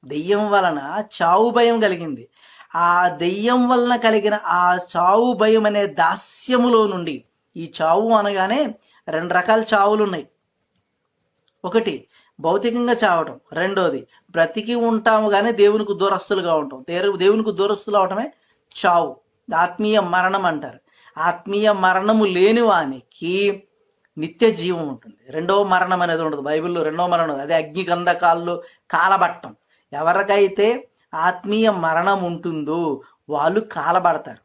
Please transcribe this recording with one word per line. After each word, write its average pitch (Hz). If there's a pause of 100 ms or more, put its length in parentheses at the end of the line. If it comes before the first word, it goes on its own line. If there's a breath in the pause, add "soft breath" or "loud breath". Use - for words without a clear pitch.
దెయ్యం 185
వలన 175 (180)
చావు 185
భయం 233
కలిగింది. 165 (460 soft breath)
ఆ 175
దెయ్యం 214
వలన 247
కలిగిన 214
ఆ 180
చావు 190
భయం 214
అనే 202
దాస్యములో 220
నుండి, 170 (340)
ఈ 165
చావు 180
అనగానే 208 (320 soft breath)
రెండు 165
రకాల 220 (100)
చావులు 214
ఉన్నాయి. 180 (1400)
ఒకటి 185 (320 soft breath)
భౌతికంగా 233
చావటం, 165 (140)
రెండోది 170 (240 soft breath)
బ్రతికి 214
ఉంటాము 220
కానీ 208
దేవునికి 208
దూరస్తులుగా 185
ఉంటాం. 135
దేరు-, 185
దేవునికి 208
దూరస్తులు 202
అవటమే 196 (520)
చావు, 170 (360)
ఆత్మీయ 208
మరణం 185
అంటారు. 143 (380 soft breath)
ఆత్మీయ 196
మరణము 196
లేని 196
వానికి 185 (540)
నిత్య 165
జీవం 165
ఉంటుంది. 131
రెండవ 175
మరణం 185
అనేది 165
ఉండదు. 151
బైబిల్లో 160
రెండవ 165
మరణం 165
ఉండదు. 139
అదే 151
అగ్ని 160
గంధకాల్లో 175 (280 loud breath)
కాలబట్టం. 175 (380)
ఎవరికైతే 196 (260)
ఆత్మీయ 190
మరణం 180
ఉంటుందో 160 (280 loud breath)
వాళ్ళు 156
కాలబడతారు. 165